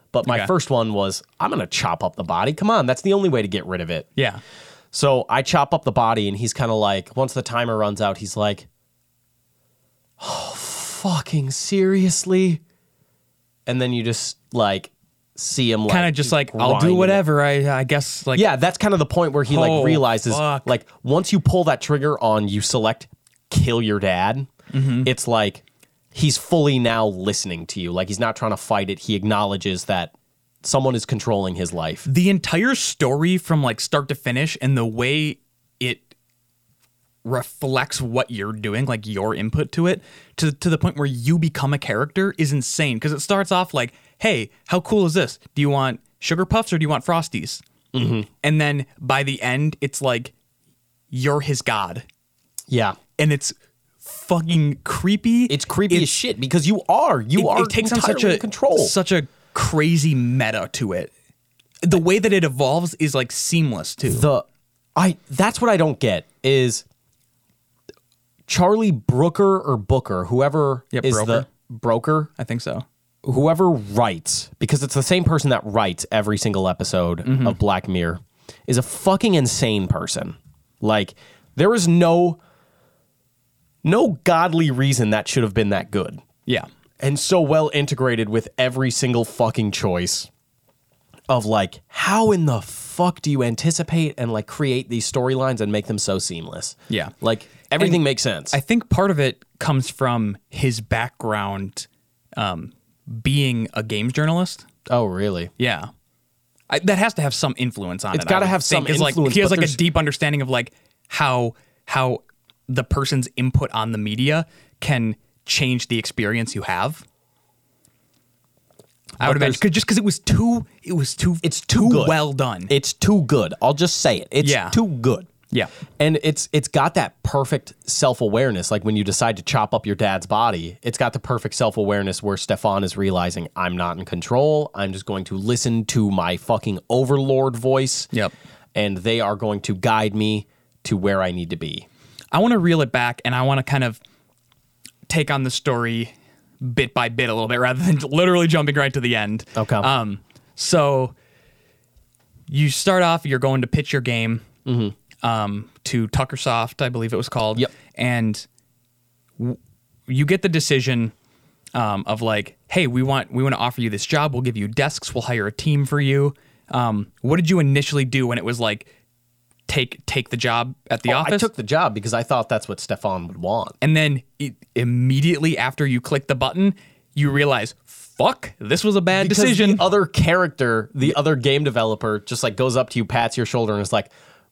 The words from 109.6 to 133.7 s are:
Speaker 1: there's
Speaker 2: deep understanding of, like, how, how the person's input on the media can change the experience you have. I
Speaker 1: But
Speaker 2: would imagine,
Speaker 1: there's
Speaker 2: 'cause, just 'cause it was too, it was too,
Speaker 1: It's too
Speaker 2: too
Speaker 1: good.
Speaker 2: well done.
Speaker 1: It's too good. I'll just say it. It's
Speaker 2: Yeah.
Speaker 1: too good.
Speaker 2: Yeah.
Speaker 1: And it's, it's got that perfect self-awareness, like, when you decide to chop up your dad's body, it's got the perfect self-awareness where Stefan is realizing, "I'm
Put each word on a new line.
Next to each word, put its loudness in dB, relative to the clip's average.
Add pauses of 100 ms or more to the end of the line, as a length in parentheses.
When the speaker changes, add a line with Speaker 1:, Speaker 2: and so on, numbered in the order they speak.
Speaker 1:
there's -4
Speaker 2:
deep 2
understanding 0
of, -4
like, -2 (380)
how, 0 (320)
how -2 (440)
the -2
person's -2
input 0
on -4
the -4
media -2 (340)
can 0 (300)
change -2
the -2
experience -4
you -6
have. -4 (2250)
I 0
Speaker 1:
But 2
Speaker 2:
would 2
imagine, 0 (120)
Speaker 1:
there's -4
Speaker 2:
'cause, 4
just -2
'cause 2
it 2
was 0
too, 2 (180)
it -8
was -2
too, 0
Speaker 1:
It's -2
too 0
Speaker 2:
too 6
Speaker 1:
good. 4
Speaker 2:
well 2
done. -2
Speaker 1:
It's 0
too 4
good. 2
I'll 4
just 0
say 2
it. -10
It's 2
Speaker 2:
Yeah. 0
Speaker 1:
too 2
good. 0 (220)
Speaker 2:
Yeah. 0 (300)
Speaker 1:
And 2
it's, -2
it's 0
got 0
that -2
perfect -2 (160)
self-awareness, 0
like, 0
when 0
you 0
decide 0
to -14
chop 0
up -2
your -2
dad's -2
body, 0
it's -4
got 0
the -8
perfect -4
self-awareness 0
where -2
Stefan -2
is -4
realizing, -2
"I'm -2